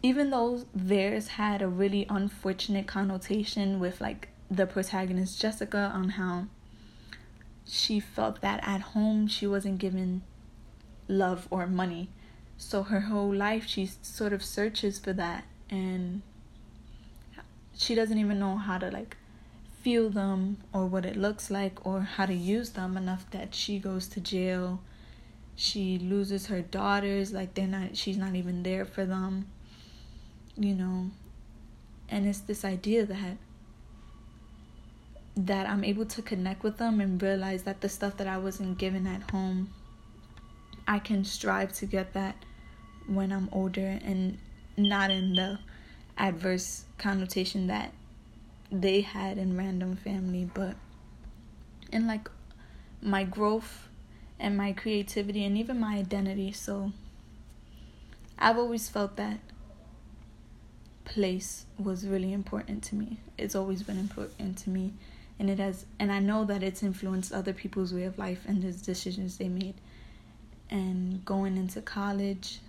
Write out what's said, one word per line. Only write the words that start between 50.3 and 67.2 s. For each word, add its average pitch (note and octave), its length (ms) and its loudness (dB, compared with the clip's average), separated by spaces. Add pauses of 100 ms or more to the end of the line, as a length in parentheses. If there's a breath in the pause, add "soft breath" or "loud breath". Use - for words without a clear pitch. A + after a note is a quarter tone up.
but G3 240 -2 (1160)
in, A3+ 160 4
like, G#3+ 220 0 (720 loud breath)
my G3 220 4
growth G#3 640 0 (520 loud breath)
and G3+ 180 2
my G3+ 140 4
creativity G3+ 720 0
and G3+ 140 4
even A#3 220 0
my G#3+ 180 2
identity. G3 540 0
So G3+ 400 -2 (1500 loud breath)
I've A3+ 180 8
always A#3 320 0
felt G3+ 280 0
that G#3+ 220 -2 (1700)
place F#3+ 600 0 (120)
was F#3+ 300 -2
really F#3+ 260 2
important G#3 520 -4
to G#3 100 -4
me. G#3+ 240 -4 (180)
It's G3+ 180 -2
always F#3+ 280 0
been G3+ 160 -4
important G3 600 -4
to F#3+ 120 -4
me, F#3+ 220 0 (440 loud breath)
and G3 140 2
it G3 80 0
has, F#3+ 260 -2 (140)
and G3+ 120 4
I G3+ 80 2
know G#3 260 6
that G3+ 180 2
it's F#3+ 180 -2
influenced F#3+ 500 0